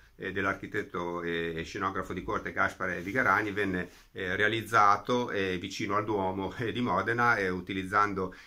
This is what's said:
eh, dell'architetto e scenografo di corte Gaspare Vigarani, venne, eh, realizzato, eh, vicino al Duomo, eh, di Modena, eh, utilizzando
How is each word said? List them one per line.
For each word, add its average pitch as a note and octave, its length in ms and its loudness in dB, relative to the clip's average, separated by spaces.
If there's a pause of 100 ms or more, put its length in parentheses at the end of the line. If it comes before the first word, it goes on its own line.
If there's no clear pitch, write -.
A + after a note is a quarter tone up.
(180)
eh, G2 140 -6
dell'architetto F#2+ 880 -4
e E2+ 440 -2
scenografo F#2+ 480 -4
di F2+ 100 -6
corte G2 280 -4
Gaspare F#2 500 -2
Vigarani, G#2 500 2
venne, F#2+ 380 0 (220)
eh, F#2+ 240 -4
realizzato, G#2+ 960 4
eh, F#2+ 260 0
vicino G2 380 -4
al G#2+ 100 2
Duomo, F#2+ 520 0
eh, A#2 140 -2
di A#2 100 -2
Modena, A#2 540 2
eh, G2 140 2
utilizzando F#2+ 840 0 (140)